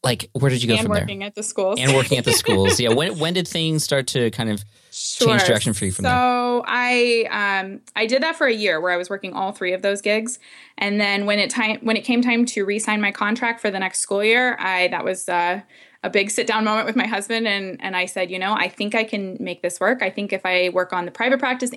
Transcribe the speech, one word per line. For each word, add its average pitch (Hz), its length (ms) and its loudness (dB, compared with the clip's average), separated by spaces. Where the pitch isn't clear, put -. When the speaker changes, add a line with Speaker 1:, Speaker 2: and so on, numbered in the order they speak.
Speaker 1:
Like, 123 280 -2
where 131 180 2
did 123 120 0
you 117 60 0
go 113 60 4
Speaker 2:
And 110 100 2
Speaker 1:
from 104 80 0
there? 101 100 2
Speaker 2:
working - 200 -6
at - 140 -10
the 208 80 -8
schools. 196 360 0
Speaker 1:
And 135 140 4
working 131 240 4
at 117 60 -2
the 123 80 2
schools. 98 480 2
Yeah. 120 80 2
Speaker 2:
<laughs> 113 60 4
Speaker 1:
When, 170 240 0
when 160 160 0
did 180 140 0
things 160 340 0
start 135 260 0
to 120 220 2
kind 113 200 -4
of 104 140 -4
Speaker 2:
Sure. - 340 0
Speaker 1:
change 185 160 4
direction 110 280 2
for 104 140 -2
you 92 60 -2
from 98 100 -6
there? 247 100 2
Speaker 2:
So 247 540 2
I, 233 960 0
um, 196 180 -10
I 214 80 0
did 254 180 2
that 330 140 -2
for 311 100 2
a 247 60 4
year 202 260 0
where 180 140 0
I 175 60 2
was 180 100 -4
working 196 240 -8
all 190 200 -4
three 180 200 -2
of 185 80 -2
those 202 220 0
gigs. 220 360 -2
And 202 240 0
then 202 240 0
when 208 140 2
it 202 100 2
time, 220 320 -2
when 226 160 0
it 208 80 -2
came 240 160 2
time 240 260 2
to 208 200 -2
re-sign 208 340 -2
my 202 100 0
contract 226 500 -2
for 208 100 0
the 190 80 -4
next 185 220 -4
school 202 220 -2
year, 240 360 2
I, 180 300 0
that 175 140 -2
was, 185 280 -4
uh, 175 320 0
a 196 60 -2
big 202 200 2
sit - 160 -2
down 220 200 0
moment 214 180 2
with 226 120 -2
my 247 100 2
husband. 226 420 -2
And, 196 320 -4
and 190 160 -6
I 180 80 0
said, 180 260 -4
"You 185 80 -6
know, 190 140 -2
I 180 160 0
think 208 260 -6
I 226 100 0
can 196 360 -6
make 180 220 -8
this 175 180 -4
work. 226 220 2
I 190 80 0
think 202 220 -6
if 190 120 -6
I 180 260 2
work 180 220 0
on 175 140 -2
the 175 60 -10
private 254 260 0
practice 254 380 -2